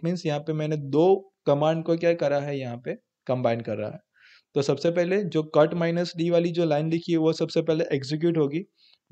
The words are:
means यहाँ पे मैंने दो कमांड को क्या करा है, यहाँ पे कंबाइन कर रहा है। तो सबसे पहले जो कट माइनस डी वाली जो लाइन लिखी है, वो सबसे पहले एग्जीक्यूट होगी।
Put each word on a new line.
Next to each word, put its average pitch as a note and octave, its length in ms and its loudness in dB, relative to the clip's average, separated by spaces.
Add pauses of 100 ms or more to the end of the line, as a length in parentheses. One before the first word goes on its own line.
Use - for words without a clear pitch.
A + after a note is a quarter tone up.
means E3+ 220 -2
यहाँ D3 140 -2
पे D#3 120 -4
मैंने D#3 240 -2
दो D#3+ 560 2 (140)
कमांड D#3 380 2
को E3+ 120 0
क्या E3+ 180 2
करा C#3+ 260 0
है, C#3+ 180 -4
यहाँ B2 260 -8
पे E3+ 100 -6 (320)
कंबाइन B2 340 0
कर A2 160 -6
रहा G#2+ 140 -6
है। - 80 -14 (560)
तो A2+ 80 0
सबसे D3+ 280 0
पहले F3+ 340 0
जो D#3+ 180 -2
कट D#3 320 4
माइनस E3+ 420 -2
डी E3 140 -2
वाली E3+ 200 2
जो E3+ 140 0
लाइन D#3 260 0
लिखी E3+ 220 -2
है, E3 60 2
वो D#3+ 140 2
सबसे D#3+ 300 -2
पहले D#3+ 300 0
एग्जीक्यूट D#3 460 -2
होगी। D3+ 260 0 (480)